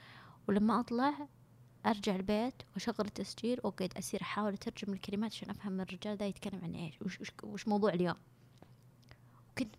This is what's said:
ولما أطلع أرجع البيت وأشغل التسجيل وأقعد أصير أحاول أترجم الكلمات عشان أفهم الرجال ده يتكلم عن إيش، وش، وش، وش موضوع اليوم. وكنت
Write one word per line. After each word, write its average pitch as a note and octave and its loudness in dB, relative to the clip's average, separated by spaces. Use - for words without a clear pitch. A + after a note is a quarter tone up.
ولما G#3 6
أطلع C#4 2
أرجع G#3 2
البيت G#3 2
وأشغل G#3 -2
التسجيل A3 -2
وأقعد F#3+ -2
أصير - -4
أحاول G#3 0
أترجم G3+ -6
الكلمات G3+ -2
عشان G3+ -8
أفهم F#3+ -4
الرجال F#3+ -4
ده G3+ -2
يتكلم F#3+ -4
عن E3+ -4
إيش، D#3+ -8
وش، - -6
وش، - -8
وش G#3 -6
موضوع G#3 6
اليوم. F3 4
وكنت A#3+ -4